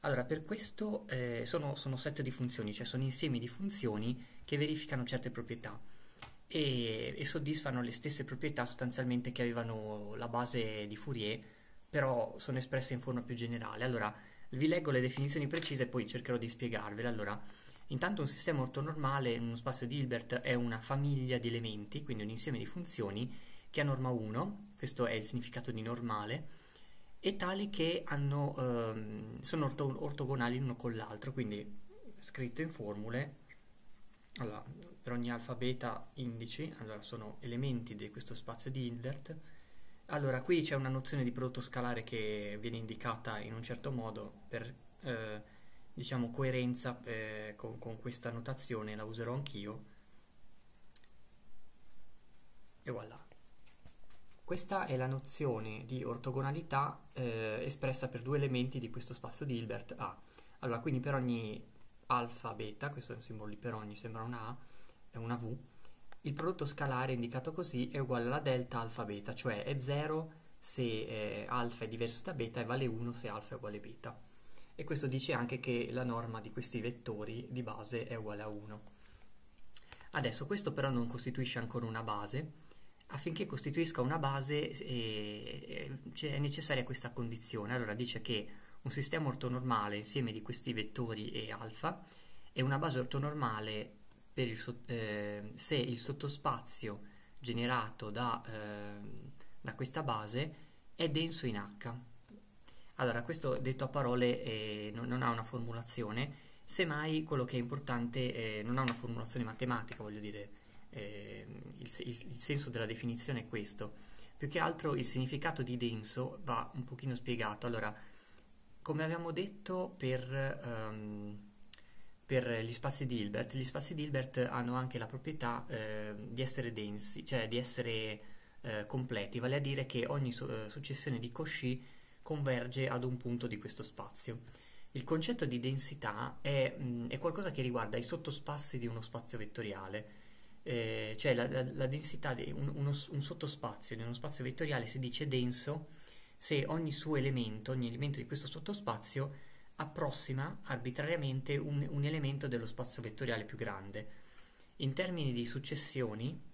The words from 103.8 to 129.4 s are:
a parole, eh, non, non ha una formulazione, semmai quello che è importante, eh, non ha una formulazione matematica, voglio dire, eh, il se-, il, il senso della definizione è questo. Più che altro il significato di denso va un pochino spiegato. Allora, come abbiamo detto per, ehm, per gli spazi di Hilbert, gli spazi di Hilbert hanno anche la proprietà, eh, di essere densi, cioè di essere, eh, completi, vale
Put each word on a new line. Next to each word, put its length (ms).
a 40
parole, 540
eh, 520
non, 140
non 140
ha 80
una 120
formulazione, 1040
semmai 580
quello 220
che 120
è 20
importante, 1000
eh, 40
non 160
ha 40
una 120
formulazione 500
matematica, 580
voglio 180
dire, 300
eh, 560
il 120
se-, 140
il, 160
il 80
senso 300
della 160
definizione 540
è 60
questo. 640
Più 120
che 100
altro 360
il 100
significato 580
di 140
denso 680
va 300
un 100
pochino 300
spiegato. 520
Allora, 280
come 220
abbiamo 260
detto 640
per, 260
ehm, 1080
per 380
gli 100
spazi 340
di 140
Hilbert, 340
gli 100
spazi 300
di 100
Hilbert 340
hanno 240
anche 240
la 80
proprietà, 640
eh, 460
di 140
essere 300
densi, 520
cioè 240
di 100
essere, 600
eh, 240
completi, 520
vale 180